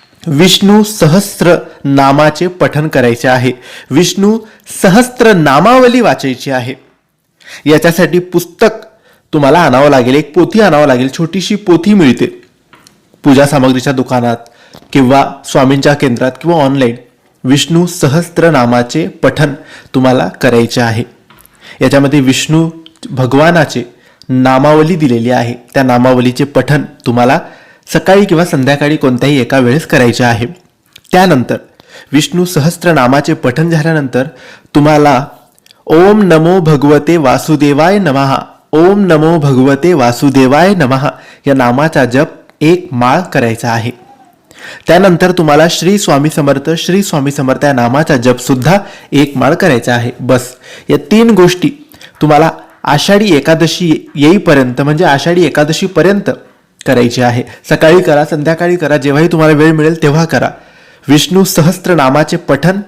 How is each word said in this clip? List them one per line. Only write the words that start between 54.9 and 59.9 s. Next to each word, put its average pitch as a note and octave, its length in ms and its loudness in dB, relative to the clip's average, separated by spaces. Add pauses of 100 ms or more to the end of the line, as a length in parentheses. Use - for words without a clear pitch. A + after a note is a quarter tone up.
आषाढी E3+ 380 0
एकादशीपर्यंत D#3+ 840 -2 (560)
करायची B2 360 0
आहे. A#2+ 220 -2 (260)
सकाळी D#3+ 320 2
करा, D3+ 240 0
संध्याकाळी E3 500 -2
करा, D3+ 220 -2
जेव्हाही C#3+ 300 0
तुम्हाला D#3 260 2
वेळ D#3 180 4
मिळेल D#3+ 320 0